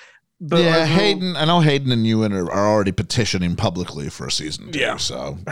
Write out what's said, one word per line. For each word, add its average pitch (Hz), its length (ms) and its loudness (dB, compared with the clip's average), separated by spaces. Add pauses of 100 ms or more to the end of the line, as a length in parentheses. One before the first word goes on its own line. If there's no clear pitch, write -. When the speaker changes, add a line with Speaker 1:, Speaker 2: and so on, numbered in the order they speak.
(400)
Speaker 1:
But 170 220 2
Speaker 2:
Yeah, 170 80 4
Speaker 1:
overall 160 160 2
Speaker 2:
Hayden, 185 500 0
I 147 80 0
know 175 160 4
Hayden 139 320 2
and 113 120 2
Ewan 110 280 2
are, 90 180 -2
are 101 160 2
already 107 240 4
petitioning 90 640 -2
publicly 85 560 -4
for - 160 -12
a 65 60 -6
season - 400 -6
two, - 80 -4
Speaker 1:
Yeah. 120 160 -2
Speaker 2:
so. 76 420 -6 (140)